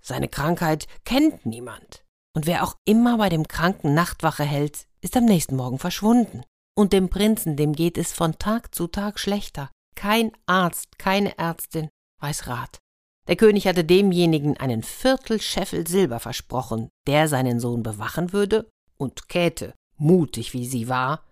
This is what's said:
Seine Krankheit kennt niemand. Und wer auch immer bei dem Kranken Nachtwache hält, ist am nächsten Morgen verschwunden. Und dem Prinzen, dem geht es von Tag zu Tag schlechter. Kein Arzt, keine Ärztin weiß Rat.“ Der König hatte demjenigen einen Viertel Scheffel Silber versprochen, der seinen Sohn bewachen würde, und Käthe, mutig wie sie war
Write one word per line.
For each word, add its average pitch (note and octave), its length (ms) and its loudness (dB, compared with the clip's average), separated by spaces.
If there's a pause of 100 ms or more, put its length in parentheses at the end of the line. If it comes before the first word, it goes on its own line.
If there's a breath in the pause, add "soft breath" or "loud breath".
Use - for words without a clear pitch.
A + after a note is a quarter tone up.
Seine C3 260 -6
Krankheit D#3 600 -2 (160 soft breath)
kennt D4 420 0
niemand. - 580 -12 (320)
Und D#3 100 -2
wer E3 180 0
auch - 120 -6 (100)
immer A#3 320 4
bei G#3 120 2
dem D#3+ 180 0
Kranken D#3+ 480 0
Nachtwache D#3+ 480 0
hält, C#3+ 420 -4 (160)
ist - 160 -2
am A#3+ 80 4
nächsten F3 300 4
Morgen B2+ 240 -4
verschwunden. G#3 640 2 (320)
Und G#3 180 4
dem F#3+ 160 4
Prinzen, G3+ 480 0
dem D3+ 160 2
geht E3 240 0
es F3 160 -4
von D#3+ 240 -2
Tag - 380 -4
zu F3 100 -4
Tag G3+ 340 -6
schlechter. G3 520 -6 (240)
Kein A3 360 0 (140)
Arzt, F3+ 540 -2
keine G3 400 0
Ärztin D#3+ 500 -6 (320)
weiß D3 260 -6
Rat.“ A#2+ 300 -10 (500)
Der F3 80 2
König G#3 320 6
hatte F3+ 160 2
demjenigen E3+ 760 4
einen A#2+ 260 -4
Viertel - 580 -2
Scheffel E3+ 460 -6
Silber E3 320 0
versprochen, A2+ 680 -8 (180)
der D3+ 200 2
seinen B2+ 320 0
Sohn A#2+ 220 -4
bewachen A2 500 -6
würde, G3+ 380 0 (280)
und - 300 -8
Käthe, E3+ 460 -2 (240)
mutig D3 560 2
wie B2 140 -4
sie A#2+ 200 -4
war B2+ 440 -2